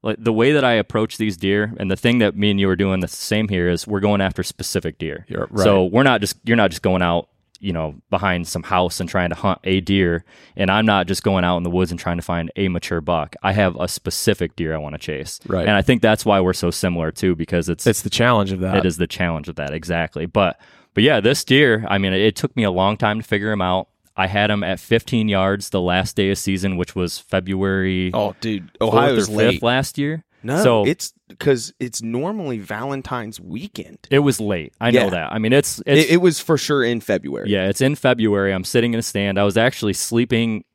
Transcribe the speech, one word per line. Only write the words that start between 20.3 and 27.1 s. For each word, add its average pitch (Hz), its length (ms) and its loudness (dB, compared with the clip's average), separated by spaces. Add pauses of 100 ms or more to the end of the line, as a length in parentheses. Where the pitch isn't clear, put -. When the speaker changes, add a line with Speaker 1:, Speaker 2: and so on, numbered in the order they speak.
Speaker 1:
but 104 100 2
yeah, 135 160 4
this 120 240 2
deer, 123 460 4
I 98 80 2
mean, 98 160 0
it, 95 80 2
it 107 160 2
took - 180 -4
me 120 80 0
a 98 80 2
long 95 240 2
time 107 260 0
to - 60 -12
figure 104 240 -2
him 104 100 -2
out. 92 280 -2 (320)
I 95 60 2
had 104 240 2
him 101 120 -2
at 90 160 -4
fifteen 113 480 0
yards 98 420 0
the 95 120 -2
last 90 340 0
day 98 160 2
of 98 60 0
season, 95 400 -2
which 87 180 -6
was 90 240 -4